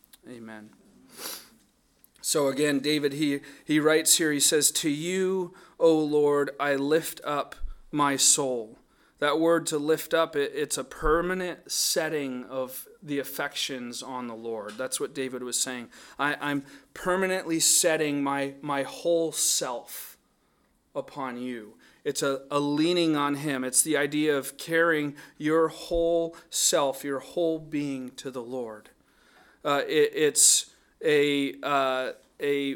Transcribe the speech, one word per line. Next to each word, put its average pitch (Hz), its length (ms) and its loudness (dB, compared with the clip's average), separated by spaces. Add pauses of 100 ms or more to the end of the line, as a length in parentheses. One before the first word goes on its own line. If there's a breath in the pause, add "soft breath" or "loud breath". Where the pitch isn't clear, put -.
(260)
amen. 110 440 -16 (1500 loud breath)
So 143 260 0
again, 143 300 2
David, 143 340 0
he, 143 280 0 (220 loud breath)
he 151 160 2
writes 156 380 4
here, 156 160 2
he 143 80 0
says, 147 300 4
"To - 180 -2
you, 180 640 -2 (260 loud breath)
O 165 160 6
Lord, 147 640 2
I 143 180 2
lift 151 480 0
up 147 320 -4 (360 soft breath)
my 143 240 2
soul." 127 640 0 (400 soft breath)
That 147 200 2
word 165 280 4
to 160 100 -2
lift 151 380 0
up, 160 200 2
it, 143 200 0
it's 143 240 -4
a 131 60 -6
permanent 175 880 -2
setting 143 720 -2
of 131 440 -8 (140)
the 147 160 -4
affections 131 840 -6
on 123 240 -8
the 117 80 -10
Lord. 110 440 -8
That's 131 200 -4
what 143 160 -6
David 127 280 -6
was 123 180 -4
saying. 123 280 -6 (300 loud breath)
"I, 143 220 0
I'm 143 240 -2 (300 loud breath)
permanently 185 680 -2
setting 156 640 2
my, 139 380 -2
my 143 200 -2
whole 165 480 0
self - 880 -4 (760)
upon 135 420 -6
you." 120 380 -8 (300 soft breath)
It's 143 180 -2
a, 139 280 0
a 147 100 2
leaning 156 560 2
on 143 200 0
him. 139 280 -2
It's 127 160 2
the 156 160 0
idea 147 400 2
of 135 220 -6
carrying 160 580 0 (220 loud breath)
your 160 300 2
whole 170 680 0 (140 loud breath)
self, 143 520 0
your 139 180 -4
whole 165 380 0
being 143 580 -6
to - 140 -10
the 127 120 -8
Lord. 117 480 -10 (720 soft breath)
Uh, 143 240 2
it, 147 260 4
it's - 560 4 (320 soft breath)
a, 143 600 2
uh, 131 500 0 (280)
a 143 360 0